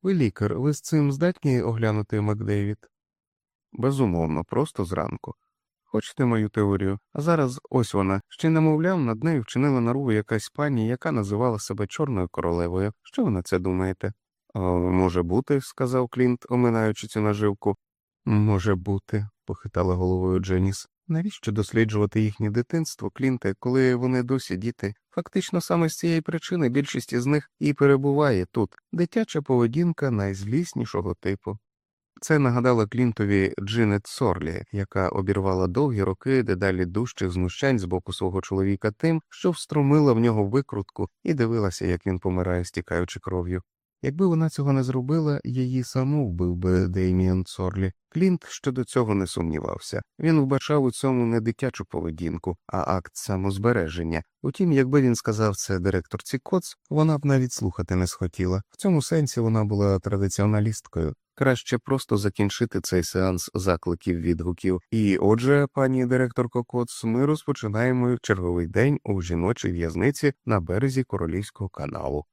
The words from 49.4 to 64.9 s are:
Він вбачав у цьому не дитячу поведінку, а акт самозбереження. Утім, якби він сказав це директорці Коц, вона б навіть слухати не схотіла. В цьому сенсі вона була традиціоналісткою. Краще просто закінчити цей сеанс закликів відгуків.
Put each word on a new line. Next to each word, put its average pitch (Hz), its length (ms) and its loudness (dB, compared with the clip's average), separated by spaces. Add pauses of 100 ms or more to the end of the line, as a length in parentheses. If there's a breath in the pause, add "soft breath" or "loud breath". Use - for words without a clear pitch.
Він 160 200 4
вбачав 139 440 0
у 123 80 2
цьому 127 340 0
не 117 160 2
дитячу 113 440 -4
поведінку, 82 720 -6 (100)
а 92 300 0
акт - 160 -8
самозбереження. 92 1080 -2 (180)
Утім, 165 300 0
якби 135 300 4
він 123 140 4
сказав 107 400 0
це 95 240 -2
директорці 95 640 -2
Коц, - 320 -2 (140)
вона 156 280 2
б 143 80 -4
навіть 131 260 2
слухати 92 440 -4
не 90 120 2
схотіла. 92 600 -2
В - 80 -20
цьому 175 240 2
сенсі 151 380 0
вона 113 260 2
була 101 340 2
традиціоналісткою. 101 1120 0 (220)
Краще 127 420 0
просто 127 400 -2
закінчити 101 640 0
цей 90 220 0
сеанс 92 500 -2
закликів 87 640 0
відгуків. 87 600 0 (120)